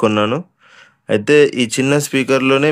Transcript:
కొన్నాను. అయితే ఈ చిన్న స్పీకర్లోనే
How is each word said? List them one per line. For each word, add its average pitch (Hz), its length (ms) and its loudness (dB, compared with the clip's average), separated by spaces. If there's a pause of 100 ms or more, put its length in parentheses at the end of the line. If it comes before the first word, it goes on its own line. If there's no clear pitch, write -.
కొన్నాను. 107 360 0 (760)
అయితే 110 240 2 (260)
ఈ - 20 0 (100)
చిన్న 139 320 0
స్పీకర్లోనే 135 640 0